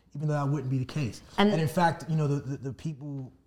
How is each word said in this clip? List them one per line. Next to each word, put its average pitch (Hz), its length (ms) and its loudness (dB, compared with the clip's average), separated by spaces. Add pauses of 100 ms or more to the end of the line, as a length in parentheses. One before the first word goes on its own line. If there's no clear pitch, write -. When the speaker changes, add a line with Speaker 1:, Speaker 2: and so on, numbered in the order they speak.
(160)
Speaker 1:
even 156 120 -2
though 151 80 2
that 143 120 0
wouldn't 135 220 0
be 135 100 2
the 127 60 -2
case. 131 360 -4 (160)
Speaker 2:
And 202 140 6
Speaker 1:
And 165 100 2
in 156 60 2
fact, - 420 2
you 160 60 2
know, 151 120 2
the, 143 80 2
the, 139 220 -4
the 127 160 -6
people, 139 580 -8 (160)